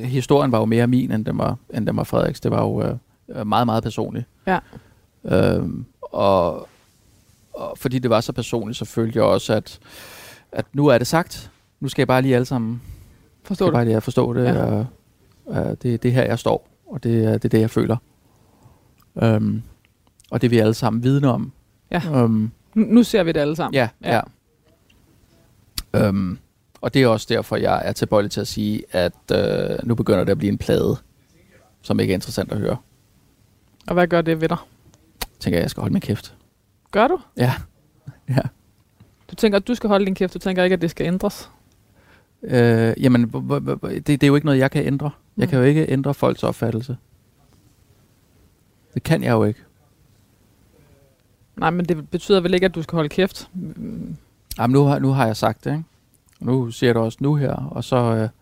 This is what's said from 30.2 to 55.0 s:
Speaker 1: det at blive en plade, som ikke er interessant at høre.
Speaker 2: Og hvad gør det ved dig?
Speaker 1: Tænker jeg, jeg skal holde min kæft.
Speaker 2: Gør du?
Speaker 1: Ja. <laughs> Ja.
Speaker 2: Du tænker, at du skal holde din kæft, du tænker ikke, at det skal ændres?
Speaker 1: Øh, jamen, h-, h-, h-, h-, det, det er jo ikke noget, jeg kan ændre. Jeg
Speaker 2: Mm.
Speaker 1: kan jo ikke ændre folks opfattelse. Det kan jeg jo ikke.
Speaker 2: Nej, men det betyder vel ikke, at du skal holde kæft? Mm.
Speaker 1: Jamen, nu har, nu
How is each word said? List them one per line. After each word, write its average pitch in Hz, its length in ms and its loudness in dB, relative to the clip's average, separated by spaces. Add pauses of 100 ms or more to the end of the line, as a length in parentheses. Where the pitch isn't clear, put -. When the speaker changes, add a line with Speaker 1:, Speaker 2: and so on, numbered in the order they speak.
Speaker 1:
det 98 80 0
at - 60 -2
blive 101 140 -2
en 110 60 -2
plade, - 380 0 (840)
som 107 180 -2
ikke 104 120 0
er - 20 0
interessant - 380 -6
at 107 60 -4
høre. 107 180 -4 (1120)
Speaker 2:
Og 180 80 -4
hvad 175 120 2
gør 170 140 0
det 160 200 -2
ved 160 80 0
dig? 170 80 -4 (840)
Speaker 1:
Tænker 85 180 0
jeg, - 40 2
jeg - 80 -4
skal - 100 -10
holde 107 120 -2
min - 80 0
kæft. - 340 -6 (560)
Speaker 2:
Gør 220 180 2
du? 349 100 -2 (180)
Speaker 1:
Ja. 123 220 2
<laughs> - 40 -12 (680)
Ja. 127 120 0 (880)
Speaker 2:
Du - 40 -20
tænker, 202 240 2
at 196 100 -4
du 247 60 -2
skal 220 140 -2
holde 202 180 4
din 190 80 -2
kæft, 185 200 -2
du 185 40 -12
tænker 185 260 0
ikke, 185 100 2
at 175 80 -2
det 165 80 0
skal - 160 -4
ændres? 190 440 -4 (920)
Speaker 1:
Øh, 117 520 4 (100)
jamen, 123 200 4
h-, 113 120 -4
h-, 131 320 -4
h-, 139 180 -6
h-, 143 80 -6
det, - 120 -8
det 147 160 0
er 143 40 6
jo 139 80 6
ikke 147 100 2
noget, 139 140 2
jeg 135 120 2
kan 147 160 -2
ændre. 143 240 -2 (260)
Jeg - 100 0
Speaker 2:
Mm. 180 40 -4
Speaker 1:
kan 135 80 2
jo 123 60 4
ikke 151 260 4
ændre 139 240 -2
folks 127 280 0
opfattelse. 120 540 -4 (2000)
Det - 80 -4
kan 156 200 0
jeg 123 80 0
jo 110 140 4
ikke. 104 160 -2 (2000)
Speaker 2:
Nej, 160 140 -2
men 175 140 -2
det 160 260 -4
betyder 185 300 2
vel 175 140 0
ikke, 180 120 4
at 175 80 -2
du 165 80 -6
skal 170 140 -6
holde 151 120 0
kæft? - 460 -4
Mm. - 640 -10 (420)
Speaker 1:
Jamen, 117 160 2
nu 143 100 6
har, 143 140 2
nu 135 120 0